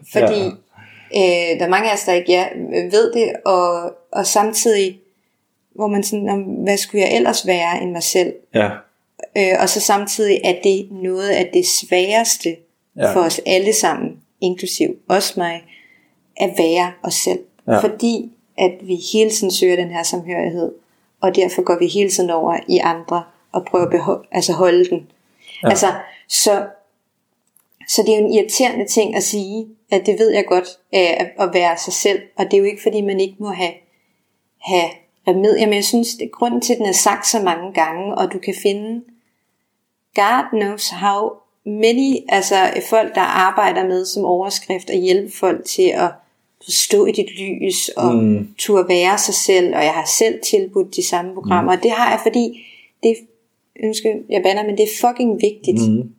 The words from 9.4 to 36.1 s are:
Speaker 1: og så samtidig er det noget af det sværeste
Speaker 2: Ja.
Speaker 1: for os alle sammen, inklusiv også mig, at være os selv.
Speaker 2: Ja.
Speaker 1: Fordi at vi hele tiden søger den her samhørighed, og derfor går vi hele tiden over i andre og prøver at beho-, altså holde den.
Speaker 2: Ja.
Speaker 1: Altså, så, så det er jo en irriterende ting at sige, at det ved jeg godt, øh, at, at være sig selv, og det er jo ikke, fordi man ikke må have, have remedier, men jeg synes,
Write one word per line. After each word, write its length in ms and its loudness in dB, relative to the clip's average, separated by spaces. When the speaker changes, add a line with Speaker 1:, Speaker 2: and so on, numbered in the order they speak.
Speaker 1:
og 80 2
så 120 -2
samtidig 640 0
er 200 0
det 280 0
noget 380 -4
af 240 0
det 120 4
sværeste 880 0
Speaker 2:
Ja. 160 4
Speaker 1:
for 60 2
os 260 0
alle 280 2
sammen, 440 -2
inklusiv 540 -2
også 280 0
mig, 260 -6
at 200 0
være 340 2
os 100 -6
selv. 260 -2
Speaker 2:
Ja. 120 4
Speaker 1:
Fordi 520 -2
at 140 2
vi 160 -4
hele 160 4
tiden 220 -2
søger 240 2
den 140 -2
her 140 -6
samhørighed, 680 -4
og 140 0
derfor 280 0
går 160 0
vi 80 2
hele 220 0
tiden 200 0
over 280 0
i 100 2
andre 460 -2
og 140 -4
prøver 200 0
at 80 -4
beho-, 380 -2
altså 220 -2
holde 320 4
den. 220 -4
Speaker 2:
Ja. 60 2
Speaker 1:
Altså, 180 2
så, 360 2
så 180 0
det 100 4
er 40 2
jo 60 4
en 80 0
irriterende 520 0
ting 300 0
at 80 -2
sige, 440 -6
at 140 0
det 140 2
ved 140 4
jeg 120 2
godt, 220 0
øh, 60 4
at, 80 -2
at 140 0
være 240 2
sig 160 -8
selv, 260 0
og 80 -2
det 80 -6
er 40 6
jo 60 6
ikke, 200 -2
fordi 180 0
man 180 -2
ikke 200 -2
må 100 -8
have, 220 -4
have 280 0
remedier, 380 2
men 100 2
jeg 80 -2
synes, 320 0